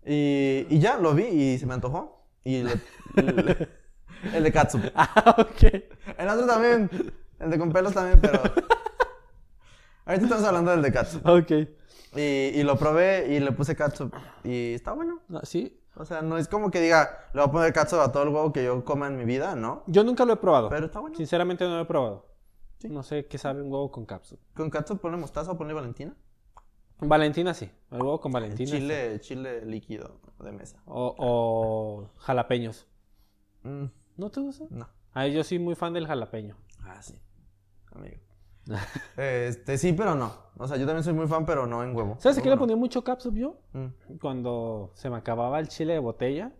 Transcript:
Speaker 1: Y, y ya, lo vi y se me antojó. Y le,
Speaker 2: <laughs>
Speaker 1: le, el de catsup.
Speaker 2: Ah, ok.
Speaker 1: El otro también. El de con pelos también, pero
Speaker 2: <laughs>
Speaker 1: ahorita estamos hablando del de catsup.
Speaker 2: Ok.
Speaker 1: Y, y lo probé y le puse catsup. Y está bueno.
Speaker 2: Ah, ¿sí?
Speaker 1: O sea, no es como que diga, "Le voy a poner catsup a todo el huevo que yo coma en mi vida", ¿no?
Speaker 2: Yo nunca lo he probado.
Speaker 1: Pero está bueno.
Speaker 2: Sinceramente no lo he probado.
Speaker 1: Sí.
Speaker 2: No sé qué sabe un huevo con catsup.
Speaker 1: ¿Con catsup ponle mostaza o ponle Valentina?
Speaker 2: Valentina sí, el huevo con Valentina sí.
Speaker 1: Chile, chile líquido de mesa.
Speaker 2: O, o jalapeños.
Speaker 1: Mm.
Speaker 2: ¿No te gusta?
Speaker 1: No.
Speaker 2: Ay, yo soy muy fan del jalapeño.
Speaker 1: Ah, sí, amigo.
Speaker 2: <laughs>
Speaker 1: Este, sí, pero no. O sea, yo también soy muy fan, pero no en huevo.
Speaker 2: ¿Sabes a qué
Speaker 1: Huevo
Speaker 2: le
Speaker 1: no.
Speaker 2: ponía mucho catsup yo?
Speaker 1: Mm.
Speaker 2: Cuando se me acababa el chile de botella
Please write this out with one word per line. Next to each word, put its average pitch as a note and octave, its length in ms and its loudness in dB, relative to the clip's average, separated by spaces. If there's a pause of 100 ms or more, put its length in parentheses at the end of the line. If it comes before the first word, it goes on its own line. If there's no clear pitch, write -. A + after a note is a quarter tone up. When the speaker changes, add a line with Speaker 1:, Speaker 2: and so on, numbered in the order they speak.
Speaker 1:
Y, C#3 640 2
y D3+ 100 6
ya, A#3 180 4
lo E3 160 4
vi F3 120 4
y C#3 340 2
se B2+ 60 -10
me B2 80 -4
antojó. C3 520 -6 (180)
Y B2+ 200 -2
le, A#2+ 120 -2 (400)
Speaker 2:
<laughs> - 60 -
Speaker 1:
le, D#3+ 480 0 (640)
el D#3+ 100 2
de D#3 80 4
catsup. D3+ 300 4 (140)
Speaker 2:
Ah, G#3+ 420 6
ok. - 260 6 (540)
Speaker 1:
El F#3 120 -4
otro A#3 180 0
también. A#3 420 4 (500)
El D#3+ 120 -4
de E3 80 0
con E3 120 0
pelos F#3 220 2
también, F#3 280 10
pero G#3 200 4
Speaker 2:
<laughs> - 1600 -4
Speaker 1:
ahorita F3+ 200 0
estamos A3 200 0
hablando F3 260 2
del E3+ 100 2
de C#3 100 2
catsup. - 360 -2
Speaker 2:
Ok. E3+ 240 6 (640)
Speaker 1:
Y, C#3+ 60 -4
y C#3 420 0
lo C#3+ 140 2
probé E3 560 2
y D3 60 2
le C#3 120 0
puse C#3+ 240 -2
catsup. C#3+ 380 -4 (300)
Y A#2+ 300 -6
está - 200 -8
bueno. E4+ 260 -8 (140)
Speaker 2:
Ah, D#3 100 -10
¿sí? - 320 -8 (200)
Speaker 1:
O D#3 100 -14
sea, E3 160 -8
no D#3+ 160 -4
es E3 100 -4
como G#3 240 -2
que F3+ 80 0
diga, E3 540 4
"Le C#3 80 2
voy C#3+ 80 6
a - 20 0
poner D#3+ 220 4
catsup D#3+ 260 2
a C3+ 120 4
todo C#3+ 120 2
el D3 60 2
huevo D3+ 240 0
que C#3 100 0
yo B2 220 0
coma C#3+ 220 -4
en C#3 100 -6
mi B2 80 -6
vida", C#3 300 -2
¿no? A#2+ 320 -6
Speaker 2:
Yo G3 160 4
nunca A#3+ 220 2
lo A#3 80 2
he G#3+ 40 0
probado. C#3 320 2
Speaker 1:
Pero D3+ 160 -4
está E3 140 -10
bueno. D#4 180 -14
Speaker 2:
Sinceramente F3 480 -2
no F3 100 -4
lo E3 60 -4
he D#3+ 40 -6
probado. B2+ 400 -4 (540)
Speaker 1:
Sí. - 100 -16
Speaker 2:
No D3 140 -10
sé D3 240 -6
qué C#3+ 100 -12
sabe C#3+ 240 -8
un C#3+ 100 -8
huevo C3+ 200 -4
con A2+ 140 -14
catsup. - 340 -16 (160)
Speaker 1:
¿Con D#3+ 140 -4
catsup D#3 320 -6
ponle E3+ 160 -6
mostaza D#3 340 -8
o E3+ 60 -8
ponle D#3 160 -8
Valentina? C3+ 420 -12 (840)
Speaker 2:
Valentina D3+ 520 2
sí, - 160 -12 (220)
el B2 100 -6
huevo C#3+ 180 -2
con C#3+ 120 -8
Valentina A#2 380 -6
sí. D3 80 -4
Speaker 1:
Chile, C3+ 440 -6
chile C3 440 -10
líquido A2 540 -12 (240)
de G#2 80 -16
mesa. - 340 -20
Speaker 2:
O, B2 320 -6
o A2+ 1000 -2
jalapeños. A#2+ 720 -4 (760)
Speaker 1:
Mm. C#3 220 -12 (320)
Speaker 2:
¿No G3 120 -12
te C4+ 120 -10
gusta? C#4 280 -12
Speaker 1:
No. A#2 180 -14 (260)
Speaker 2:
Ay, C#3 200 -4
yo D#3 100 -2
soy F3 160 -6
muy F3 160 -4
fan E3+ 180 -8
del E3 140 -8
jalapeño. A2 480 -8 (280)
Speaker 1:
Ah, F#2+ 180 -20
sí, - 140 -20 (800)
amigo. F#2+ 220 -20 (480)
Speaker 2:
<laughs> G#2+ 520 -10
Speaker 1:
Este, B2+ 600 -4
sí, F3+ 160 2
pero F#3+ 220 0
no. A#2+ 160 -4 (260)
O B2+ 100 -10
sea, C#3 100 -4
yo C3 80 -2
también D#3+ 180 -2
soy E3+ 100 -2
muy D#3+ 140 -2
fan, D#3+ 180 -2
pero D3 200 -2
no A#2 180 -6
en B2+ 120 -6
huevo. A2 240 -4
Speaker 2:
¿Sabes C4+ 180 4
a C4+ 40 -2
qué C4 80 0
Speaker 1:
Huevo C4+ 60 6
Speaker 2:
le - 0 -
Speaker 1:
no. - 40 -2
Speaker 2:
ponía A3+ 160 0
mucho B3 280 -4
catsup B3 320 -6
yo? C4+ 220 -6 (160)
Speaker 1:
Mm. C3 480 -14
Speaker 2:
Cuando A#2 720 -6
se - 160 -12
me B2 80 -6
acababa A#2+ 420 -4
el D#3 100 -6
chile E3 240 -4
de D#3+ 60 0
botella C#3 600 -4